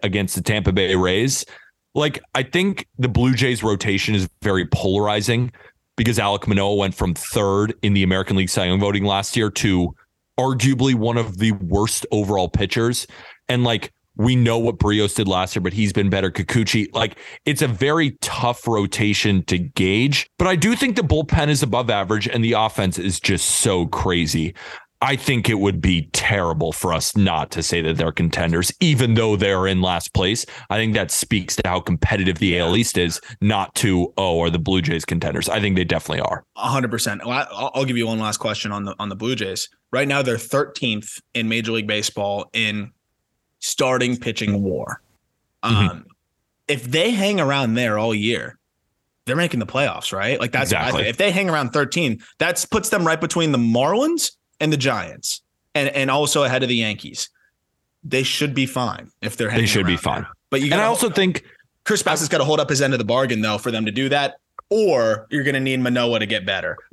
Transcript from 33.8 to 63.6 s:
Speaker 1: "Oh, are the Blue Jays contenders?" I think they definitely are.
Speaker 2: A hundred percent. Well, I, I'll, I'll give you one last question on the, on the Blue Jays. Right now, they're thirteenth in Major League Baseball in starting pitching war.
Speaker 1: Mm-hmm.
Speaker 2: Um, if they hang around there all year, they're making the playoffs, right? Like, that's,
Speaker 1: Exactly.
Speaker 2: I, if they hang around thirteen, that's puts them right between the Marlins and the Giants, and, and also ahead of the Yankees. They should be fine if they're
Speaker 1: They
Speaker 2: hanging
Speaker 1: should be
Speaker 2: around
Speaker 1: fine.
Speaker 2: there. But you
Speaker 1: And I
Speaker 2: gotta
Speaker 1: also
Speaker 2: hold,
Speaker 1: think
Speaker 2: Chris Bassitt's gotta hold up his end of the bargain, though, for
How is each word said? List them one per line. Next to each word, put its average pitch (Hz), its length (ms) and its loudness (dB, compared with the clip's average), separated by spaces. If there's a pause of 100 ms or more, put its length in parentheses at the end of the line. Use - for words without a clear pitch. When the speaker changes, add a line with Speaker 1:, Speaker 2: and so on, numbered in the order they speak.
Speaker 1:
"Oh, 90 260 0
are 85 100 2
the 85 80 0
Blue 92 200 0
Jays 80 240 -2
contenders?" 82 460 -4
I 98 100 0
think 101 160 0
they 90 100 2
definitely 82 360 -2
are. - 240 -4 (100)
Speaker 2:
A 110 140 -6
hundred 127 220 -2
percent. 107 340 -6
Well, 120 100 -6
I, 139 160 -2
I'll, 110 220 -6
I'll 135 120 -2
give 127 120 -2
you 117 80 0
one 113 140 -2
last 110 180 -2
question 107 340 -6
on 101 140 -6
the, 98 140 -8
on 104 100 -6
the 98 60 -8
Blue 110 200 -4
Jays. 95 340 -6 (220)
Right 135 160 0
now, 139 140 0
they're 123 160 0
thirteenth 131 800 -4 (140)
in 113 160 -2
Major 113 220 -2
League 113 160 -2
Baseball 101 640 -4
in 107 380 -2 (680)
starting 127 600 0
pitching 107 440 -2
war. - 400 -4 (640)
Speaker 1:
Mm-hmm. 104 260 2
Speaker 2:
Um, 87 160 -10 (640)
if 139 160 -2
they 156 260 0
hang 202 300 0
around 135 340 2
there 117 240 0
all 113 160 0
year, 104 460 -2 (640)
they're 127 100 -4
making 160 260 0
the 104 40 -4
playoffs, 120 480 -2
right? 104 260 -2
Like, 117 120 -4
that's, 131 200 0
Speaker 1:
Exactly. 98 340 0
Speaker 2:
I, - 20 0
if 120 100 -4
they 202 140 2
hang 190 180 0
around 147 220 0
thirteen, 139 500 -2 (160)
that's 170 300 -2
puts 214 220 -2
them 202 140 2
right 160 160 2
between 165 320 0
the 135 60 2
Marlins 156 760 2 (260)
and 156 120 0
the 151 60 2
Giants, 113 640 -4 (320)
and, 139 160 0
and 135 220 -2
also 143 320 2
ahead 127 180 2
of 127 80 0
the 123 60 2
Yankees. - 560 -4 (720)
They 135 180 -2
should 143 320 -2
be 131 140 0
fine 120 420 -4 (100)
if 107 160 -8
they're 117 120 -2
Speaker 1:
They 110 60 -4
Speaker 2:
hanging 113 140 2
Speaker 1:
should 104 200 2
be 87 60 2
Speaker 2:
around 85 80 -2
Speaker 1:
fine. - 200 -4
Speaker 2:
there. - 100 -14 (200)
But 139 80 0
you 135 60 0
Speaker 1:
And 143 100 2
I - 20 2
Speaker 2:
gotta 214 120 2
Speaker 1:
also 233 180 0
Speaker 2:
hold, 170 80 -2
Speaker 1:
think 190 280 0 (400)
Speaker 2:
Chris 208 200 0
Bassitt's 156 260 0
gotta 156 140 2
hold 151 160 2
up 147 100 0
his 139 100 2
end 135 140 2
of 127 60 0
the 110 60 -2
bargain, 120 360 0
though, 107 160 0
for 120 140 -4